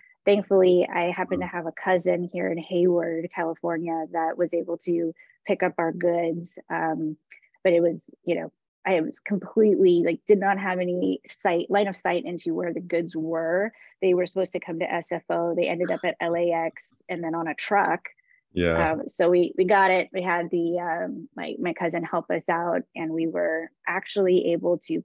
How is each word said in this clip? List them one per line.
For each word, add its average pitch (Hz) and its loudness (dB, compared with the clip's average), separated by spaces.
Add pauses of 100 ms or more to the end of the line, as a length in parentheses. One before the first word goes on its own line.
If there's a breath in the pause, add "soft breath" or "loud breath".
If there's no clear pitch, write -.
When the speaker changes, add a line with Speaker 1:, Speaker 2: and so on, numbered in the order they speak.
(240 loud breath)
Speaker 1:
Thankfully, 190 6
I 175 -2
happen 180 -4
to 180 -4
Speaker 2:
Mm. 175 -12
Speaker 1:
have 175 -8
a 160 -6
cousin 180 0
here 180 -4
in 170 -2
Hayward, 170 0
California, 165 -4
that 165 -2
was 170 0
able 170 -2
to 170 -2 (320 soft breath)
pick - 0
up 180 0
our 165 0
goods. 170 -2 (140)
Um, 160 -4 (460 loud breath)
but 190 4
it 170 6
was, 170 0 (160)
you 170 -2
know, 165 -8 (340)
I 185 2
was - -6
completely, 190 4
like, 170 -2
did 208 6
not 196 0
have 190 -2
any 180 -2
sight, - -2
line 202 4
of 185 -6
sight 175 -2
into 170 -6
where 175 -4
the 160 -6
goods 170 -4
were. 165 -2 (280 loud breath)
They 185 4
were 180 2
supposed 185 -4
to 180 -6
come 170 -8
to 175 -4
S 170 -6
F 165 -4
O. 170 0
They 175 0
ended 175 -2
up 180 -2
at 175 -2
L 170 -2
A 175 0
X 165 -6 (140)
and 175 -8
then 160 -4
on 165 -4
a 147 -6
truck. 185 0 (440 soft breath)
Speaker 2:
Yeah. 87 2
Speaker 1:
Um, - -6
so 175 2
we, 180 4
we 190 2
got 190 6
it. 185 2
We 190 -4
had 175 -2
the, 170 -2
um, 175 -6
my, - -8
my 175 -4
cousin 170 -4
help 165 -4
us 170 -2
out, 170 -2 (120)
and 160 -6
we 165 -2
were 165 -2 (180)
actually 185 0
able 175 0
to 165 -4